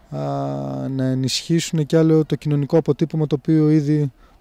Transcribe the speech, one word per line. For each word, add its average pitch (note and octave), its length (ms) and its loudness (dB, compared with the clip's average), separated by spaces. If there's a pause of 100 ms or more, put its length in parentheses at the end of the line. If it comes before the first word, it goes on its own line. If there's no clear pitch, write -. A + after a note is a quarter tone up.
(100)
α, C#3 760 -6
να C3 160 -4
ενισχύσουν C3+ 840 -2
κι D#3+ 100 0
άλλο D#3+ 280 4
το D3+ 120 -4
κοινωνικό D3 400 0
αποτύπωμα D#3 500 0
το D3+ 120 -2
οποίο D#3 300 2
ήδη D3+ 440 2 (280)